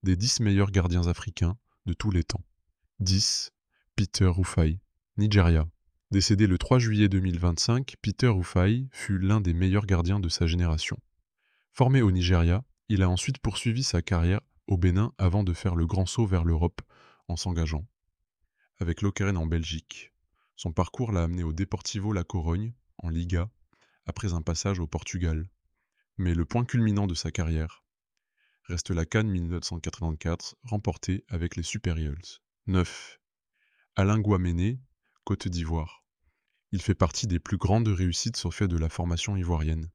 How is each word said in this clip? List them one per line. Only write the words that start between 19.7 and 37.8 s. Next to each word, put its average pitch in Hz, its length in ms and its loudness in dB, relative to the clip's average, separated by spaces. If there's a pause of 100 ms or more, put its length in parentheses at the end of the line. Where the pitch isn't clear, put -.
Son 87 160 -8
parcours 110 400 -4
l'a 87 120 0
amené 85 180 -4
au 82 100 -4
Deportivo 98 600 -6
La 92 120 -2
Corogne, 90 480 -4 (260)
en 82 120 -8
Liga, 87 400 -2 (560)
après - 260 -6
un 85 100 -4
passage 90 380 -2
au 82 60 -4
Portugal. 85 600 -4 (680)
Mais 87 180 0
le 82 100 2
point 120 200 -2
culminant 107 420 0
de 87 80 -2
sa - 160 -6
carrière 80 540 -4 (800)
reste - 260 -6
la 82 140 0
can 107 200 0
mille 92 240 -2
neuf 85 160 -6
cent 85 140 -8
quatre-vingt-quatre, 82 840 -6
remportée 104 680 -6
avec 85 260 -4
les 87 80 -8
Super 85 360 -4
Eagles. 78 420 -8 (260)
Neuf. - 540 -2 (760)
Alain 101 240 2
Guaméné, 98 640 0 (440)
Côte - 240 -4
d'Ivoire. 82 560 -4 (680)
Il 95 100 -2
fait 98 120 2
partie - 320 0
des 90 120 0
plus - 180 -4
grandes 107 320 2